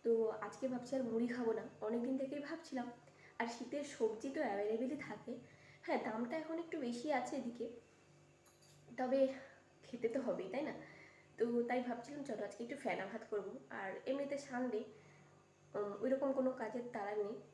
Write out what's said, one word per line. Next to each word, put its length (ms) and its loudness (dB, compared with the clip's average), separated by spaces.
তো 260 6
আজকে 260 -4
ভাবছি 280 -2
আর 80 2
মুড়ি 240 2
খাবো 260 2
না। 80 0
অনেক 220 2
দিন 140 2
থেকেই 220 0
ভাবছিলাম, 520 -4
আর 80 2
শীতের 360 -4
সবজি 460 0
তো 100 -2
অ্যাভেলেবলই 580 2
থাকে। 380 -8
হ্যাঁ, 220 2
দামটা 340 0
এখন 220 -2
একটু 200 -4
বেশি 340 0
আছে 220 0
এদিকে, 340 -4
তবে 300 8
খেতে 260 0
তো 120 2
হবেই, 280 0
তাই 120 0
না? 120 -2
তো 260 6
তাই 180 4
ভাবছিলাম 420 -4
চলো 220 -2
আজকে 180 -6
একটু 120 -4
ফেনা 300 0
ভাত 240 -6
করবো। 300 -2
আর 220 -4
এমনিতে 320 0
সানডে, 460 0
উম, 280 0
ওইরকম 320 4
কোনো 180 4
কাজের 300 -2
তাড়া 220 -2
নেই 260 0